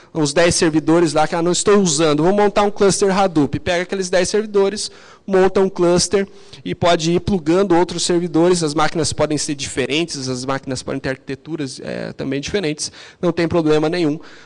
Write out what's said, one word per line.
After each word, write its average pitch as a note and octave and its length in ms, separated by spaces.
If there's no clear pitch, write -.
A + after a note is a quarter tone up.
uns D3 180
dez F3 220
servidores D#3+ 580
lá D#3 160
que, - 60
"Ah, E3+ 80
não F3 100
estou G3+ 260
usando, D#3 440
vou F3+ 100
montar G#3 300
um G#3 80
cluster G3 440
Hadoop." D#3+ 460
Pega F3+ 220
aqueles F#3+ 260
dez F3+ 220
servidores, G3+ 600
monta F#3+ 340
um G3 80
cluster F3+ 580
e F3+ 100
pode E3+ 380
ir F3 80
plugando F3+ 560
outros F3 260
servidores. F3 600
As D3+ 100
máquinas D#3 400
podem D3+ 240
ser D3 180
diferentes, C#3 720
as B2+ 200
máquinas C3+ 360
podem C3+ 180
ter C#3 100
arquiteturas, C3+ 720
é, A#2+ 300
também C3+ 260
diferentes, D3+ 500
não F3 100
tem E3+ 160
problema D#3 440
nenhum. D#3+ 280